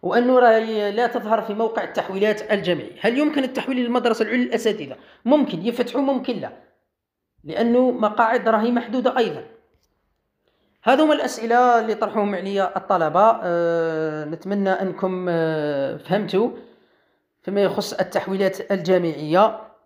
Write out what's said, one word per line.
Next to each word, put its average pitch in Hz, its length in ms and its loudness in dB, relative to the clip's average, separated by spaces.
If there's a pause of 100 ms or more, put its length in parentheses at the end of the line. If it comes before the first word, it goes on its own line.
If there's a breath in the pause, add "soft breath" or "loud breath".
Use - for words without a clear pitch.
وأنه 247 360 4
راهي 220 540 4
لا 233 140 0
تظهر 220 360 -2
في 202 120 -6
موقع 220 300 -2
التحويلات 202 680 -2
الجامعي. 160 480 -2
هل 240 180 0
يمكن 294 260 0
التحويل 262 340 -4
إلى 247 80 0
المدرسة 233 360 0
العليا 240 220 0
للأساتذة؟ 214 520 -4 (280 loud breath)
ممكن 226 420 2
يفتحوا، 240 340 -2
ممكن 254 360 -2
لا، 131 160 -10 (920)
لأنه 233 460 2
مقاعد 226 580 0
راهي 220 220 2
محدودة 240 480 -2
أيضًا. 175 260 -2 (1400)
هذو 269 220 6
هما 302 100 4
الأسئلة 240 680 2
اللي 220 140 -2
طرحوهم 208 400 -2
عليا 196 420 -2
الطلبة. 190 680 2
آه، 165 840 -2
نتمنى 190 460 -4
أنكم، 185 580 -4
آه، 156 680 -2
فهمتوا 196 540 -2 (920 loud breath)
فيما 196 200 -2
يخص - 300 -2
التحويلات 190 800 -2
الجامعية 170 880 2 (260)